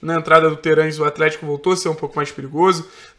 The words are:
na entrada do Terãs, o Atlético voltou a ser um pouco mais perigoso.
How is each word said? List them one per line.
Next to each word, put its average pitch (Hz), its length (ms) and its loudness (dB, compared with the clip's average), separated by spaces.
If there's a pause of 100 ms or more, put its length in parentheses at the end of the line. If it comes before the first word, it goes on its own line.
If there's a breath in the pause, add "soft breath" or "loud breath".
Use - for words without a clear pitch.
na 160 140 -4
entrada 160 340 4
do 156 60 -4
Terãs, 156 420 0
o 151 80 0
Atlético 156 400 -2
voltou 147 280 0
a 185 40 0
ser 180 120 -4
um 160 40 -2
pouco 151 220 -10
mais 147 160 -4
perigoso. 160 580 0 (300 loud breath)